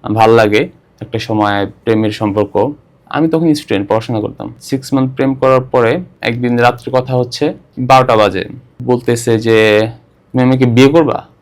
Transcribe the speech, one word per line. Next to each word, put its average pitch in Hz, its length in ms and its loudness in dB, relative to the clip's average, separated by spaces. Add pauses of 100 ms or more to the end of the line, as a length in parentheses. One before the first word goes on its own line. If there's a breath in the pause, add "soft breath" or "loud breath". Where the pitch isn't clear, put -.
(140)
ভাল 110 160 4
লাগে, 113 380 2 (320)
একটা 117 180 -10
সময় 104 480 -2
প্রেমের 110 440 -2
সম্পর্ক। 104 600 -2 (340)
আমি 160 220 -2
তখন 160 260 0
স্টুডেন্ট, 101 340 -6
পড়াশোনা 113 320 -2
করতাম। - 400 -10
সিক্স 135 340 -8
মান্থ 131 220 -2
প্রেম 135 180 -2
করার 131 260 2
পরে 127 400 0 (200)
একদিন 120 380 -4
রাত্রে 123 360 0
কথা 127 200 -2
হচ্ছে, 127 400 -2 (240)
বারোটা 127 380 2
বাজে। 98 280 2 (380)
বলতেছে 120 560 0
যে, 110 500 4 (440)
"তুমি 127 100 0
আমাকে 127 240 2
বিয়ে 123 220 4
করবা?" 151 380 0 (160)